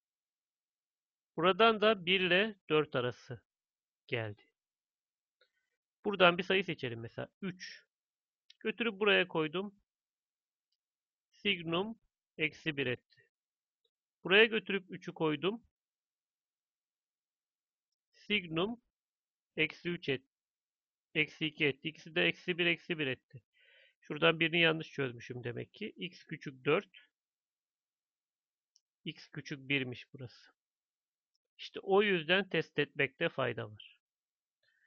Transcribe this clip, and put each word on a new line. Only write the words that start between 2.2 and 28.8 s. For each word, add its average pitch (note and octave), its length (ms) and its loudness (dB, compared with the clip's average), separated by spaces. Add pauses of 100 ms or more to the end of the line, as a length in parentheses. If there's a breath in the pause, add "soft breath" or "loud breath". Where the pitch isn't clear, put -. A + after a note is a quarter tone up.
ile F#3 360 2 (120)
dört D3+ 280 2
arası A#2+ 440 -4 (680)
geldi. A2 360 -6 (1600)
Buradan F3+ 340 6
bir F3+ 40 -4
sayı F#3+ 220 2
seçelim A#2+ 360 -6
mesela. - 280 -10 (140)
Üç. - 420 -12 (760)
Götürüp A3 400 -2
buraya F#3+ 280 4
koydum. E3+ 460 -2 (1600)
Signum F3+ 680 -4 (400)
eksi D#3 380 -4
bir C3+ 100 -2
etti. - 400 -8 (1000)
Buraya G3 200 8
götürüp G#3 460 -2
üçü F#3 240 -12
koydum. E3 480 -2 (2500)
Signum F#3+ 680 -4 (760)
eksi D#3 320 -2
üç F3 200 -6
et-, C3 200 -4 (840)
eksi D#3 320 -2
iki D3+ 200 -2
etti. C#3 220 -2
İkisi D#3 260 -14
de E3+ 120 2
eksi E3+ 320 -2
bir, F3 80 2
eksi E3+ 320 -2
bir D3 80 -2
etti. - 360 -8 (580 soft breath)
Şuradan D#3+ 400 2
birini E3 200 2
yanlış D#3+ 320 2
çözmüşüm A#2+ 520 -6
demek A#2+ 300 -8
ki. G#3 120 -10
X - 380 -12
küçük C3 400 -14
dört. - 440 0 (2000)